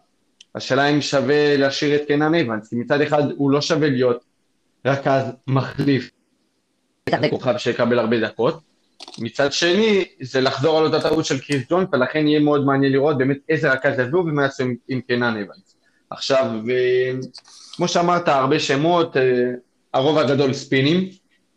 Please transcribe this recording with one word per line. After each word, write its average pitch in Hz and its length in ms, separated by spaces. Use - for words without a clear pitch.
השאלה 135 320
אם 147 140
שווה 143 560
להשאיר 139 380
את 147 140
קנן 151 260
אבנס, 117 340
כי 120 80
מצד 131 240
אחד 147 220
הוא 139 140
לא 143 100
שווה 151 280
להיות 123 360
רכז 135 400
מחליף, 131 640
כוכב 127 260
שיקבל 120 420
הרבה 113 220
דקות, 113 400
מצד 135 340
שני, 190 520
זה 131 200
לחזור 135 380
על 160 60
אותה 151 160
טעות 156 240
של 139 140
קריס 139 320
ג'ונס, 185 220
ולכן 147 340
יהיה 151 140
מאוד 147 240
מעניין 139 280
לראות 139 260
באמת 135 200
איזה 151 240
רכז 143 260
יעזבו 127 200
ומה 151 240
יעשו 135 200
עם, 123 120
עם 131 120
קנן 120 360
אבנס. - 400
עכשיו, 131 400
ו-, 127 520
כמו 170 120
שאמרת, 175 400
הרבה 143 320
שמות, 160 560
אה, 131 60
הרוב 143 240
הגדול 143 340
ספינים, 151 560